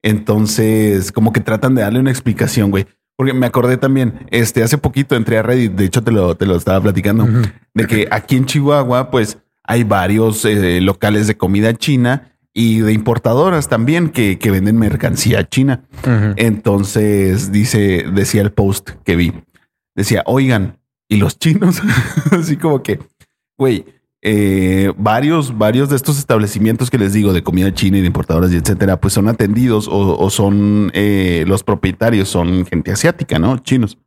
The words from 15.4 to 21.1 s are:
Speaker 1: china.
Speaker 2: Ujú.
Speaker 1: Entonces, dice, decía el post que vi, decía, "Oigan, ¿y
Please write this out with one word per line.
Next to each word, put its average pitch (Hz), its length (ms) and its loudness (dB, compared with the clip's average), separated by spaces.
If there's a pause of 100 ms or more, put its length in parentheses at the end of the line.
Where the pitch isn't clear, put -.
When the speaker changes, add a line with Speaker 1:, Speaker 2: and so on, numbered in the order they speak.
Speaker 1:
china. 131 360 -2 (200)
Speaker 2:
Ujú. 107 320 0
Speaker 1:
Entonces, 101 1160 0
dice, 101 600 2
decía 101 300 0
el 101 100 0
post 98 380 -2 (160)
que 87 100 2
vi, 85 180 0 (640)
decía, 101 300 -2
"Oigan, 120 540 0 (280)
¿y 107 100 0